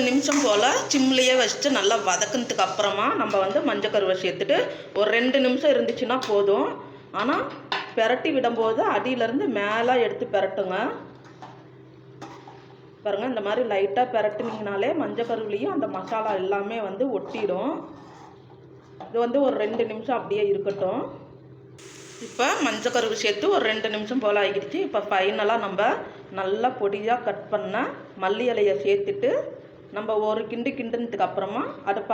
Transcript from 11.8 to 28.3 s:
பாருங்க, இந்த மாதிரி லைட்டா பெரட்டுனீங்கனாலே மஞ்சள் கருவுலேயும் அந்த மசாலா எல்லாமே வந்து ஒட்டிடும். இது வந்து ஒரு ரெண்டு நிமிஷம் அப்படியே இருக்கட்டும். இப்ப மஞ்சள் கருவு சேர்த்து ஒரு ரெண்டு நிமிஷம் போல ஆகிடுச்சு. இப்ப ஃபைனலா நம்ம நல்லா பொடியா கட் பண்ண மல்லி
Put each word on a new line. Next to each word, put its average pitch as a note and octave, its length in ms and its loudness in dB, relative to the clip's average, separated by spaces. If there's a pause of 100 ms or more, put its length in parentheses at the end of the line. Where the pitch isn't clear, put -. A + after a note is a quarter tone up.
பாருங்க, G#3 280 -2
இந்த A3 160 -4
மாதிரி A3+ 240 0
லைட்டா G3 320 2 (100)
பெரட்டுனீங்கனாலே G#3+ 720 -2 (140)
மஞ்சள் A3 300 -4
கருவுலேயும் A3 440 -2
அந்த C4+ 120 0 (100)
மசாலா A3 340 -2 (120)
எல்லாமே G3+ 340 -2 (100)
வந்து F#3+ 160 -2 (140)
ஒட்டிடும். G#3 560 -2 (1300)
இது A3+ 180 -4
வந்து B3 220 2
ஒரு - 160 2
ரெண்டு A3+ 280 0
நிமிஷம் A3 280 -4
அப்படியே G3+ 340 0
இருக்கட்டும். G3+ 500 -2 (1200)
இப்ப A#3+ 220 0 (180)
மஞ்சள் A3+ 300 -2
கருவு A3+ 260 0
சேர்த்து G#3 240 0 (100)
ஒரு C4+ 160 2
ரெண்டு A3 220 -2
நிமிஷம் G#3+ 300 -2
போல G#3 220 4
ஆகிடுச்சு. G3 420 -2
இப்ப G#3 220 0
ஃபைனலா G#3 460 2 (100)
நம்ம G3 240 2 (500)
நல்லா G#3 300 0 (100)
பொடியா G#3 360 0 (120)
கட் - 260 -6
பண்ண F#3 220 -2 (480)
மல்லி A3 280 2